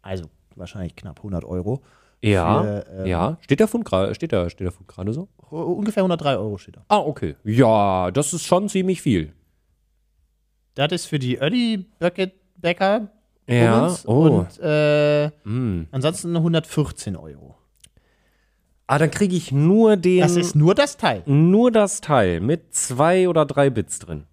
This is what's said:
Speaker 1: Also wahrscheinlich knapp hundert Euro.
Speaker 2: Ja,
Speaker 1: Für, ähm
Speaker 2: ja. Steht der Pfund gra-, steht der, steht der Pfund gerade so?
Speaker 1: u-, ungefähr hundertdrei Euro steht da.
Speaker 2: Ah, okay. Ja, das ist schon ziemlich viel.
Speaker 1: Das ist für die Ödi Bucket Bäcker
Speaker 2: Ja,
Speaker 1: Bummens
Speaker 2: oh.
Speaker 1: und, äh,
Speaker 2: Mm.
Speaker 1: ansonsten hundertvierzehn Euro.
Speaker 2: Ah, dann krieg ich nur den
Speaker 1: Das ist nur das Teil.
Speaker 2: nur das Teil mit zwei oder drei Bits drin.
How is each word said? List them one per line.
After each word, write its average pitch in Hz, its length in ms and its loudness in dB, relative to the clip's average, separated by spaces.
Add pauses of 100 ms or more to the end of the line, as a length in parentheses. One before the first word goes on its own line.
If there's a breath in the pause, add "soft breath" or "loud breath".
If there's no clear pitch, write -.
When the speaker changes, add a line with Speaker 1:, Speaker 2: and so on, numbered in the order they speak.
Speaker 1:
Also 95 240 -10 (280)
wahrscheinlich 90 400 -12
knapp - 280 -18
hundert 92 220 -8
Euro. 90 380 -6 (400 soft breath)
Speaker 2:
Ja, 101 400 2
Speaker 1:
Für, 208 240 -6 (140)
ähm 95 60 -6
Speaker 2:
ja. 95 340 -2
Steht - 200 0
der 220 80 4
Pfund 233 180 -4
gra-, 95 280 -2
steht 165 160 -8
der, 87 200 0
steht - 160 -8
der 87 60 -4
Pfund - 160 -20
gerade 98 240 -8
so? 165 160 -8 (220)
Speaker 1:
u-, 151 60 -12
ungefähr 190 480 -2
hundertdrei 165 320 0
Euro 101 220 -6
steht - 180 -20
da. - 120 -20
Speaker 2:
Ah, 208 100 4
okay. 131 440 -4
Ja, 107 680 2
das 139 240 -2
ist 165 100 -8
schon 190 240 0
ziemlich 185 340 -2
viel. 82 300 0 (1400)
Speaker 1:
Das 151 180 -2
ist 170 140 -6
für 151 120 -4
die 123 200 -2
Ödi 220 480 -2 (120)
Bucket 185 360 -4 (260)
Bäcker 196 480 -2 (400)
Speaker 2:
Ja, 117 320 4
Speaker 1:
Bummens 175 260 -2
Speaker 2:
oh. 139 340 4
Speaker 1:
und, - 220 -10
äh, 147 680 2 (160)
Speaker 2:
Mm. 104 460 -4
Speaker 1:
ansonsten 165 500 -4
hundertvierzehn 156 760 -2
Euro. 71 380 -18 (1300)
Speaker 2:
Ah, 139 100 2
dann 156 120 2
krieg 185 220 -2
ich 175 180 -4
nur 202 460 4
den 180 240 2
Speaker 1:
Das 175 160 2
ist 175 180 -2
nur 156 200 4
das 285 220 0
Teil. 123 300 -2
Speaker 2:
nur 180 460 4
das 208 300 0
Teil 98 380 2
mit 143 340 -4
zwei 170 540 0
oder 160 160 2
drei 139 260 2
Bits 110 280 -6
drin. 76 340 -12